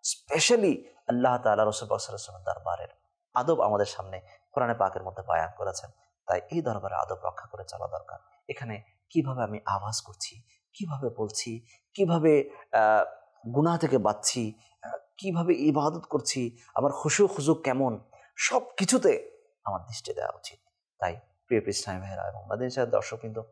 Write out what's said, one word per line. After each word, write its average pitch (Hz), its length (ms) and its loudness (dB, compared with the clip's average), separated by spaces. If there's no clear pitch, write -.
স্পেশালি - 840 2
আল্লাহ 123 300 4
তাআলা 107 280 4
রসুল 107 220 0
পাক 107 120 0
সাল্লাল্লাহু - 400 -12
আলাইহি - 0 -
ওয়াসাল্লামের 92 160 -4
দরবারের 87 320 -6
আদব 131 280 2
আমাদের 101 240 4
সামনে 95 360 -10
কোরআনে 120 220 2
পাকের 92 300 0
মধ্যে 92 240 -10
বয়ান 82 300 0
করেছেন, 95 320 -8
তাই 90 140 0
এই 165 100 -2
দরবারে 98 340 -4
আদব 92 280 -4
রক্ষা - 240 -8
করে - 200 -14
চলা 90 200 -10
দরকার। 87 320 -12
এখানে 110 320 -10
কিভাবে 131 340 0
আমি 107 220 -4
আওয়াজ 98 360 -2
করছি, - 400 -14
কিভাবে 143 440 -6
বলছি, 110 480 -6
কিভাবে, 165 560 4
আহ, - 800 2
গুনাহ 160 260 4
থেকে 135 200 2
বাঁচছি, 107 600 0
আহ, - 140 -12
কিভাবে 175 360 0
ইবাদত 151 560 2
করছি, 123 480 -2
আমার 139 160 2
খুশু 160 360 4
খুজু 156 260 2
কেমন, 131 460 0
সব - 260 0
কিছুতে 190 540 2
আমার 95 180 -4
দৃষ্টি - 320 -12
দেওয়া - 220 -4
উচিত। - 240 -18
তাই 90 140 -2
প্রিয় 113 140 2
প্রিয় - 180 -4
ইসলামী 92 220 -8
ভাইরা 92 260 -8
এবং 95 200 -12
মাদানী 117 220 -4
চ্যানেল 123 220 -2
দর্শকবৃন্দ 113 500 -4